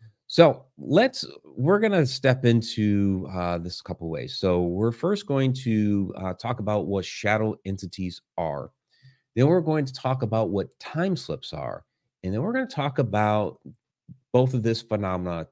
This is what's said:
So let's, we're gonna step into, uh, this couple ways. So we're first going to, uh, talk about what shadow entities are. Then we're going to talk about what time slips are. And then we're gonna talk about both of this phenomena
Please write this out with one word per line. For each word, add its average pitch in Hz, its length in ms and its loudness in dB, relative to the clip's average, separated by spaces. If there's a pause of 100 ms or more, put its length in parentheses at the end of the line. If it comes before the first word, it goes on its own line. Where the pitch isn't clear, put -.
(280)
So 156 380 6 (120)
let's, 165 460 2 (200)
we're 131 360 2
gonna 196 260 4
step 127 380 2
into, 104 880 2
uh, 87 260 -2
this 87 220 -10
couple 85 280 -8
ways. 78 280 -8
So 90 260 2
we're 92 300 0
first 190 340 -2
going 135 280 2
to, 104 640 0
uh, 92 180 -6
talk 120 260 -6
about 104 260 -2
what 98 180 -2
shadow 107 600 0
entities 95 580 -8 (160)
are. 73 320 -4 (640)
Then 127 140 4
we're 180 120 4
going 156 240 0
to 131 80 -6
talk 131 300 -4
about 110 280 0
what 98 280 -4
time 175 380 -4
slips - 360 -10
are. 58 320 -10 (380)
And 92 100 -4
then 113 100 -2
we're 208 100 -2
gonna 262 140 -2
talk 143 340 -4
about 104 580 0 (760)
both 127 200 4
of 120 100 0
this 113 200 0
phenomena 90 680 -4